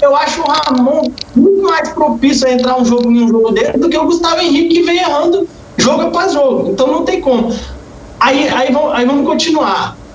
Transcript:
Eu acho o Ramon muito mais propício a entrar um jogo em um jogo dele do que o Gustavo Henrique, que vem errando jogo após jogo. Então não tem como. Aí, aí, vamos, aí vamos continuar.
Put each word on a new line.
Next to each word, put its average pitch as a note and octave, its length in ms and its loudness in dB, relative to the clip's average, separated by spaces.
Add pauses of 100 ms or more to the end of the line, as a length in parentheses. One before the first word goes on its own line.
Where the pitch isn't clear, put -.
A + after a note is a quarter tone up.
Eu C#4+ 140 0
acho D4+ 260 -2
o D#4+ 60 -4
Ramon C#4+ 640 0 (240)
muito G4 280 4
mais - 280 0
propício C#4 560 0
a B3+ 60 2
entrar B3 280 0
um B3 40 2
jogo A#3 260 2
em A#3 140 4
um A#3 40 2
jogo A3+ 220 2
dele A3 280 0
do E4 100 2
que D#4 100 0
o D#4 60 0
Gustavo E4+ 360 0
Henrique, E4 360 2
que E4+ 60 4
vem E4+ 160 0
errando E4+ 500 0 (280)
jogo D#4 260 2
após F4 300 0
jogo. C4 380 0
Então G3 160 0
não D#4+ 180 0
tem F#4 160 -2
como. A#3+ 320 0 (680)
Aí, C#4 280 2
aí, C4 240 0
vamos, D4 200 0
aí A#3+ 120 0
vamos C#4 220 0
continuar. C#4 720 -2 (180)